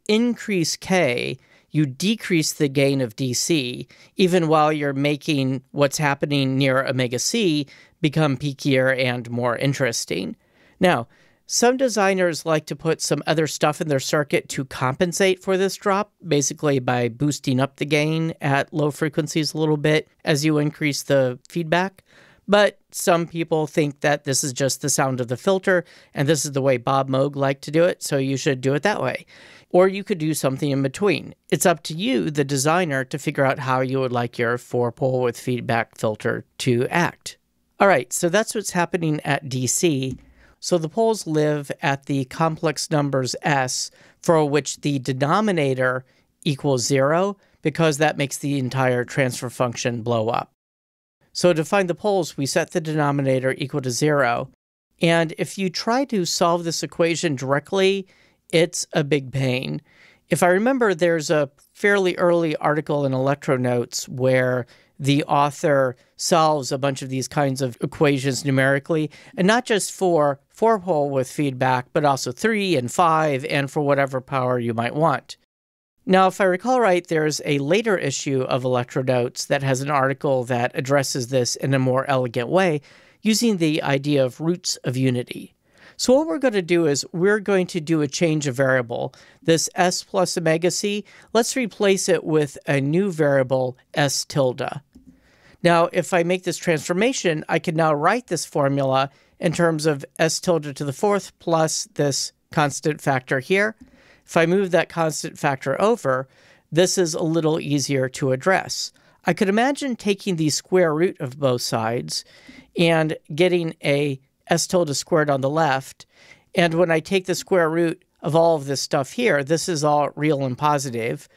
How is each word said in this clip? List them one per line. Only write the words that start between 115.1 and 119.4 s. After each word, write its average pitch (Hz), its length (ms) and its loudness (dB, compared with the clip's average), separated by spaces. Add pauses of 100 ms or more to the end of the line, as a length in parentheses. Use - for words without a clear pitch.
on 135 120 0
the 135 80 0
left. 147 560 -2 (480)
And 170 220 2
when 165 160 4
I 160 80 2
take 185 260 -2
the 175 100 -2
square 170 340 2
root 165 340 -2 (180)
of 160 140 0
all 165 200 6
of 139 100 -4
this 135 160 -4
stuff - 320 -2
here, 180 300 2